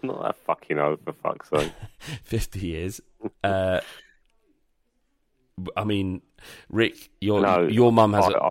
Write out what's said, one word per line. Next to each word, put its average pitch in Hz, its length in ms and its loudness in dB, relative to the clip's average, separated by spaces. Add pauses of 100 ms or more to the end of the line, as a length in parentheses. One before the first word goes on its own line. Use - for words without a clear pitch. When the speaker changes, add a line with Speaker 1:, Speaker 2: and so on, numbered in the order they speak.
Speaker 1:
not - 220 -8
that - 120 -4
fucking - 420 -6
old, 76 260 -2
for 76 100 -12
fuck's - 340 -8
sake. 76 240 -2 (260)
Speaker 2:
<laughs> 151 260 -14
Fifty - 420 -6
years. 85 340 -8 (420)
Uh, 95 380 0 (2000)
I 101 80 -4
mean, 98 380 -2 (480)
Rick, - 400 -2 (100)
your, 104 200 2
Speaker 1:
No, 92 260 4
Speaker 2:
your 117 260 6
mum 110 220 6
has 104 120 4
Speaker 1:
I, 90 40 4
Speaker 2:
a, - 140 0
Speaker 1:
I'd - 60 2